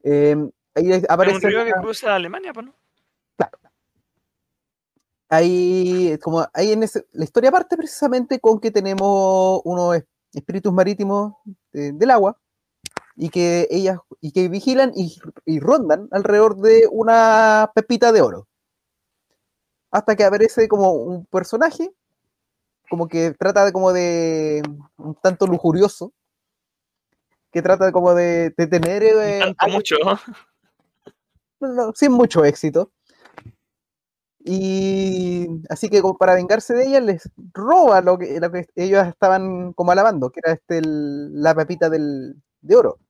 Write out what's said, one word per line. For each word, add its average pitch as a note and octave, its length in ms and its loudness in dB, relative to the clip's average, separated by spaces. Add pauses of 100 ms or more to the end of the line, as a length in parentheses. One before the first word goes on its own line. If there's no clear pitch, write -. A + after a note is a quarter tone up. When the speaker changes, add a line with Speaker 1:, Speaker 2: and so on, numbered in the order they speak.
Speaker 1:
Em, D3 480 0 (240)
ahí F3+ 340 0
aparece F#3 300 2
Speaker 2:
Es G3 60 -6
un G3+ 60 2
río A3+ 140 -2
que A3+ 80 -4
Speaker 1:
una F#3 80 -2
Speaker 2:
cruza A3 340 -4
Alemania, G3 380 -8
pues, A#3 140 -18
¿no? C4+ 80 -20 (640)
Speaker 1:
Claro. - 220 -6 (1700)
Ahí, F3+ 920 0
como, E3 300 -2
ahí G3+ 200 0
en A3 100 0
ese, - 300 -6
la D#3 120 -6
historia A#3+ 260 2
parte F4+ 260 0
precisamente C4 640 -4
con A3 200 2
que A3+ 100 -4
tenemos F#3+ 960 0
unos F3 320 -2
es-, D#3+ 80 -4 (300)
espíritus F#3 380 -6
marítimos G3+ 600 -2 (380)
de, C#3+ 200 -8
del G3 180 0
agua G#3+ 280 2 (800)
y E3 140 -8
que E3+ 400 -2
ellas, F#3 280 -2 (220)
y D3 120 -12
que F#3 160 0
vigilan B3+ 460 -2
y, F3 220 -6 (280)
y D#3 160 -4
rondan G3+ 500 0
alrededor G3+ 460 2
de A3 340 6
una A3 840 4
pepita A3+ 380 2
de G#3+ 80 6
oro. G#2 280 0 (1400)
Hasta G#3 260 -2
que G#3+ 80 2
aparece A3 440 2
como G3 240 2
un E3 340 -6
personaje, D4 640 -4 (1000)
como E3+ 180 -4
que E3 240 -2
trata G3 320 2
de, G3 80 0
como F#3 200 2
de, E3 720 -2 (360)
un D3+ 180 -14
tanto F#3+ 300 0
lujurioso, F3+ 680 0 (1400)
que E3 100 -4
trata F#3 240 2
de, F#3 60 0
como F3+ 220 2
de, E3+ 420 0
de E3+ 100 -2
tener, F#3 480 2
Speaker 2:
Un G#3+ 80 2
Speaker 1:
eh, G3+ 180 -4
Speaker 2:
tanto F#3+ 240 -4
Speaker 1:
algo G3 120 -2
Speaker 2:
mucho. G3 200 -2 (1600)
Speaker 1:
No, C4+ 120 -6
no, A#3 220 -4
sin D4 180 2
mucho A#3 320 4
éxito. D3+ 460 0 (1600)
Y F#3+ 1000 -4 (240)
así F#3+ 180 -6
que F#3+ 140 2
como F#3+ 160 0
para F#3 160 4
vengarse G3+ 400 0
de B3+ 120 2
ella, C4+ 140 2
les G3 300 -4 (220)
roba A#3+ 500 4
lo F3+ 160 2
que, E3 220 -6
lo E3+ 120 -2
que F3+ 220 -8
ellos F#3+ 320 2
estaban F#3 640 -2
como F3 200 0
alabando, F#3 380 2
que E3 140 -16
era E3 100 0
este, E3 240 -6
el, D3 640 -8
la D#3+ 120 2
pepita D#3+ 340 -2
del, C#3+ 460 -4 (260)
de E3+ 160 2
oro. E3 220 2 (120)